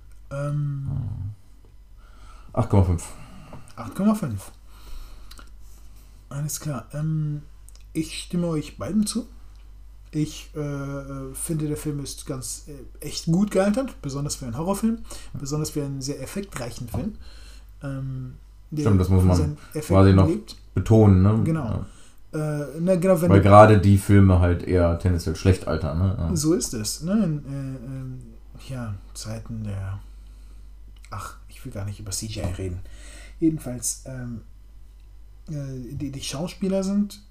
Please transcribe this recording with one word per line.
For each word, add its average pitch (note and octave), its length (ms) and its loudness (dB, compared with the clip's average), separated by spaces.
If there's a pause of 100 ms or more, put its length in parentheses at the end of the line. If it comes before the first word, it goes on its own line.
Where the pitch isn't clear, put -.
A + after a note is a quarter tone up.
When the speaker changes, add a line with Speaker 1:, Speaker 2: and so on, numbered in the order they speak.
(320)
Speaker 1:
Ähm. C#3+ 560 -6 (1700)
Speaker 2:
Acht A2 160 0
Komma G2+ 140 6
fünf. F2 280 -2 (640)
Speaker 1:
Acht A2+ 200 -14
Komma G#3 200 2
fünf. A#2 360 -6 (1800)
Alles D3 300 -8
klar. C#3 340 -6
Ähm, D3+ 480 -4 (520)
ich - 300 -6
stimme F3 240 -2
euch D#3 300 -6
beiden G3+ 300 -2
zu. - 200 -6 (840)
Ich, - 440 -6
äh, C#3 760 -8
finde, D#3 340 -6
der D3+ 100 -4
Film D3 220 -6
ist - 280 -12
ganz, - 400 -10
äh, - 360 -18
echt - 220 -10
gut F#3+ 240 2
gealtert, G#3 540 0
besonders C#3+ 320 -6
für C3+ 100 -12
einen A#2 120 -8
Horrorfilm, G3+ 420 -2 (340)
besonders D3+ 380 -6
für D3 120 -4
einen C#3 200 -8
sehr C3 180 -8
effektreichen - 680 -10
Film. - 280 -6 (640)
Ähm, C3 540 -8 (340)
der D3+ 140 -6
Speaker 2:
Stimmt, G2+ 180 6
das F2 80 2
muss F#2+ 120 6
Speaker 1:
von F#2 80 6
Speaker 2:
man - 80 6
Speaker 1:
seinen D3 200 0 (120)
Effekten - 260 0
Speaker 2:
quasi F#2+ 180 10
noch F#2+ 140 8
Speaker 1:
lebt. F#3+ 280 -4 (200)
Speaker 2:
betonen, G2 480 8
ne? G#2+ 200 4
Speaker 1:
Genau. B2+ 420 -2 (480)
Speaker 2:
Ja. D3+ 320 -4
Speaker 1:
Äh, C#3 140 -12
na, F#3 160 2
genau, F3+ 260 4
wenn F3 100 4
Speaker 2:
Weil G2 80 10
Speaker 1:
du - 40 6
Speaker 2:
gerade G#2 360 12
die G2 180 6
Filme G2 420 8
halt F2 240 2
eher E2+ 360 2
tendenziell E2+ 360 0
schlecht - 320 2
altern, D#2 300 -2
ne? F#2 220 2
Ja. E2+ 160 -2
Speaker 1:
So D#3 180 2
ist - 220 -4
es, G#2+ 260 -6
ne? G3+ 240 0
In, D3+ 200 -4
äh, C3+ 400 -10
ähm, C3 340 -10 (500)
ja, A#2+ 240 -8 (220)
Zeiten A2 480 -10
der, G2 360 -6 (1080)
ach, - 280 -14 (120)
ich - 160 -20
will B2+ 60 -14
gar G2+ 140 -10
nicht G#2 140 -10
über G#2 120 -12
C A2 160 -8
G G#2 140 -10
I F#2 120 -4
reden. F#2 280 -8 (580)
Jedenfalls, D3 680 -4
ähm, B2 360 -12 (1080)
äh, C3+ 460 -10
die, C#3 160 -8
die C#3 120 -12
Schauspieler F#3 600 -4
sind, G3+ 460 -2